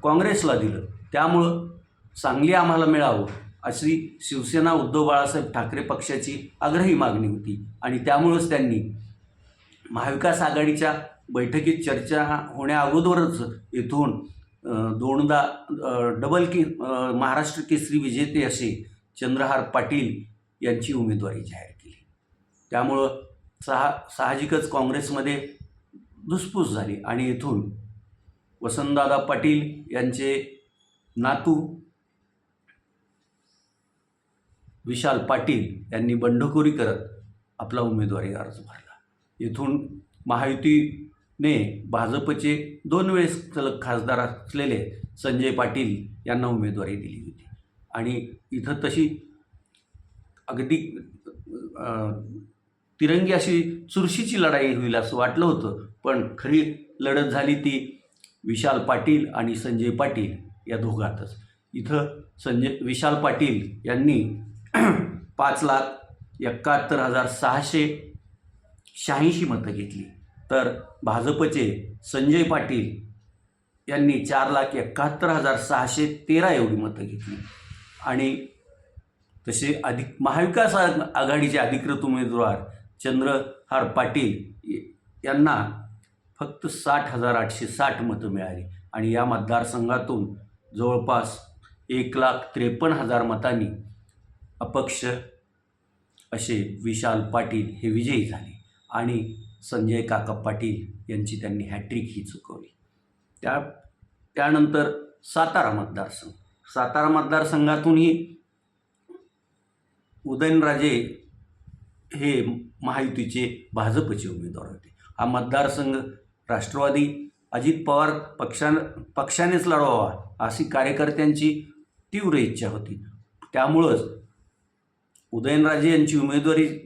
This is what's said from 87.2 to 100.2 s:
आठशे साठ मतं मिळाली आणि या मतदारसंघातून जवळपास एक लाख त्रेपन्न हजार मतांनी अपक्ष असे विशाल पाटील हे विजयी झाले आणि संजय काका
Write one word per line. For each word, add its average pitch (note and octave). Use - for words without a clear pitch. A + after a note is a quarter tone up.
आठशे A2+
साठ C3+
मतं A2
मिळाली F#2
आणि A2+
या A#2+
मतदारसंघातून A#2
जवळपास A#2+
एक B2+
लाख C3
त्रेपन्न B2
हजार A#2+
मतांनी A2+
अपक्ष -
असे G#2+
विशाल A2
पाटील A2+
हे A2+
विजयी A#2
झाले -
आणि A#2
संजय A2+
काका A2